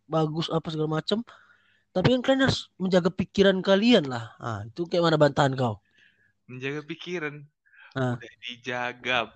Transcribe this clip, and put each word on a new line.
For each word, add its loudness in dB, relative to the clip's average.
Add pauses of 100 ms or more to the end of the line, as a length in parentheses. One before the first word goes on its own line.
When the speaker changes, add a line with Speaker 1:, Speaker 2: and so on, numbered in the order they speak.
Speaker 1:
bagus -2
apa -4
segala -2
macam, -4 (720)
tapi 2
kan -2
kalian 2
harus -4
menjaga 2
pikiran 2
kalian 4
lah." -10
Ah, -6
itu -8
kayak 0
mana 4
bantahan 4
kau? -2 (680)
Speaker 2:
Menjaga -10
pikiran. -10 (500)
Speaker 1:
Ah. -2
Speaker 2:
Udah -12 (120)
dijaga, -6 (180)